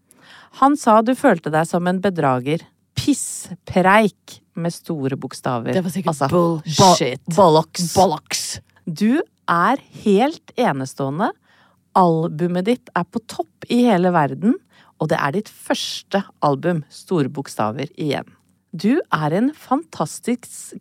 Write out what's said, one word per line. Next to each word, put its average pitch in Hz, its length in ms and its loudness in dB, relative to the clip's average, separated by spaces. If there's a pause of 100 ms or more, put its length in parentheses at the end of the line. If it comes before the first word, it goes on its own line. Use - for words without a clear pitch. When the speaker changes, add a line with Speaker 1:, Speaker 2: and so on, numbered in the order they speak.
(600)
Speaker 1:
Han 277 180 4
sa 220 240 4
du 240 160 0
følte 196 320 2
deg 156 160 2
som 175 240 -2
en 185 140 0
bedrager. 151 580 0 (360)
Pisspreik - 1400 0 (140)
med 170 240 -6
store 135 420 -6
bokstaver. 127 560 -6
Speaker 2:
Det 185 80 0
var 170 140 -6
sikkert 165 180 -2
Speaker 1:
Altså, 139 160 -2
Speaker 2:
bullshit. 165 960 2
Speaker 1:
bo-, 170 140 0
bollocks. 165 540 4
Speaker 2:
Bollocks. 185 500 0 (400)
Speaker 1:
Du 208 340 0 (300)
er 180 340 2 (220)
helt 226 520 0
enestående. 147 760 -2 (640)
Albumet 175 760 2
ditt - 240 -4
er 180 120 -2
på - 200 -8
topp - 400 -10
i 240 200 0
hele 185 280 2
verden, 156 420 0 (440)
og 160 100 -4
det - 80 0
er 139 160 -2
ditt 208 160 -6
første - 720 -6 (180)
album, 143 480 0
store 127 420 -4
bokstaver 135 640 -6
igjen. - 380 -6 (440)
Du 214 280 0
er 156 320 -2
en 233 200 0
fantastisk, - 1300 -8